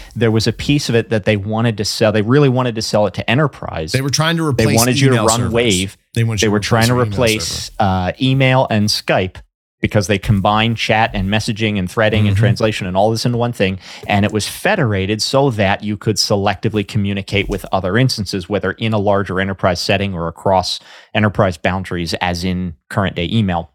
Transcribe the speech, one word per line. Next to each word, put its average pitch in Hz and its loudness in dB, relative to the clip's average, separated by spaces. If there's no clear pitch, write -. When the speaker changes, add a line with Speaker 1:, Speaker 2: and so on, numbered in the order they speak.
Speaker 1:
there 110 2
was 110 2
a 110 0
piece - -2
of 117 2
it 113 0
that 107 -2
they 107 2
wanted 110 -2
to 107 -4
sell. 107 0
They 107 2
really 135 4
wanted 123 0
to 110 -6
sell 104 0
it 92 -4
to - -6
enterprise. 90 -2
Speaker 2:
They 131 -4
were 139 -4
trying 156 0
to 165 -2
Speaker 1:
They 113 2
Speaker 2:
replace 107 2
Speaker 1:
wanted 123 2
you 135 4
to 127 4
Speaker 2:
email 110 2
Speaker 1:
run 113 4
Speaker 2:
servers. 98 -2
Speaker 1:
Wave. 101 0
Speaker 2:
They 117 0
wanted 110 -2
Speaker 1:
They 113 2
Speaker 2:
you - 2
to 101 2
Speaker 1:
were 107 2
trying 113 2
to 123 2
Speaker 2:
replace - -
your 120 0
email 107 0
Speaker 1:
replace, 110 -2
Speaker 2:
server. - -16
Speaker 1:
uh, 92 0
email 131 4
and 104 2
Skype 104 -2
because 101 0
they 104 2
combined 107 2
chat 113 0
and 95 -2
messaging 107 -2
and 92 -2
threading 107 2
and 98 2
Speaker 2:
Mm-hmm. 101 2
Speaker 1:
translation 110 2
and 90 -4
all 104 4
this 113 -2
into 120 0
one 120 -2
thing. 95 -2
And 101 2
it - -2
was 104 -2
federated 110 0
so 139 2
that 101 0
you 104 -4
could 101 -2
selectively 101 0
communicate 101 -2
with 98 -4
other 92 0
instances, 104 0
whether 95 -2
in 110 -4
a 107 0
larger 98 0
enterprise 95 0
setting 98 0
or 85 -4
across 92 0
enterprise 107 2
boundaries, 90 -4
as 87 -2
in 90 -4
current 95 -2
day 87 -2
email. 92 0